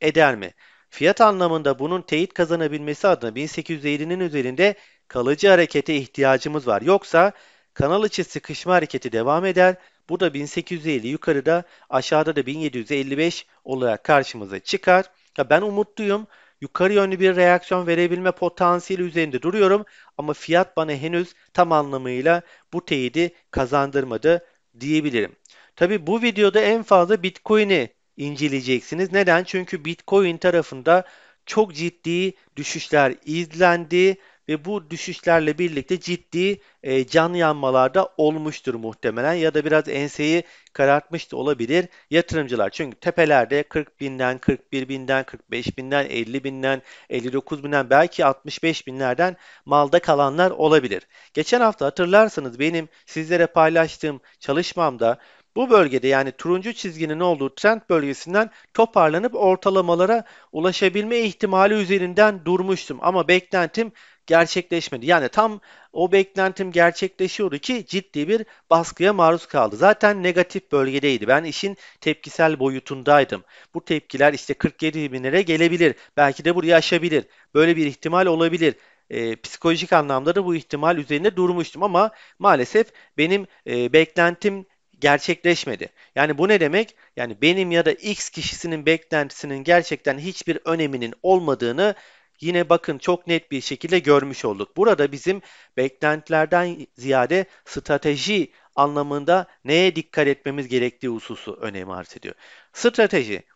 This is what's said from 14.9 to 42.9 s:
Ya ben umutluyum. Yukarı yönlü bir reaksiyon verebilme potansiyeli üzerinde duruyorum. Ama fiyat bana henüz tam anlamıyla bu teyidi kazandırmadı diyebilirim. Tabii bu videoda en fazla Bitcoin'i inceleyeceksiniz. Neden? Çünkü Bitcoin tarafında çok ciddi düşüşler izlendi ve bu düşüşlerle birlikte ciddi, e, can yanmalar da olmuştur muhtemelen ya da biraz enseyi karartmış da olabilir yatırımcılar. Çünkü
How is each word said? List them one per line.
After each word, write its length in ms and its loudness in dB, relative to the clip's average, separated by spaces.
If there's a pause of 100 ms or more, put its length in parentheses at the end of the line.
Ya 120 0
ben 120 4
umutluyum. 640 -4 (340)
Yukarı 320 0
yönlü 280 2
bir 160 4
reaksiyon 500 2
verebilme 460 0
potansiyeli 720 -2
üzerinde 400 -4
duruyorum. 420 2 (340)
Ama 140 -6
fiyat 440 0
bana 160 -2
henüz 420 -6 (200)
tam 180 2
anlamıyla 720 0 (300)
bu 120 -8
teyidi 500 -2 (160)
kazandırmadı 960 0 (340)
diyebilirim. 560 -2 (400)
Tabii 300 0
bu 160 -2
videoda 380 2
en 220 0
fazla 400 2
Bitcoin'i 640 0 (280)
inceleyeceksiniz. 960 -4
Neden? 320 4
Çünkü 400 -8
Bitcoin 520 0
tarafında 680 2 (420)
çok 280 -2
ciddi 580 -4 (240)
düşüşler 580 0 (100)
izlendi 920 0 (320)
ve 160 -6
bu 260 -8
düşüşlerle 680 0
birlikte 420 -4
ciddi, 600 -4 (220)
e, 240 0
can 280 2
yanmalar 600 2
da 220 0
olmuştur 580 -2
muhtemelen 580 -4
ya 220 -2
da 100 0
biraz 240 2
enseyi 540 -2 (300)
karartmış 600 0
da 40 -10
olabilir 500 -2 (240)
yatırımcılar. 600 -2
Çünkü 300 -10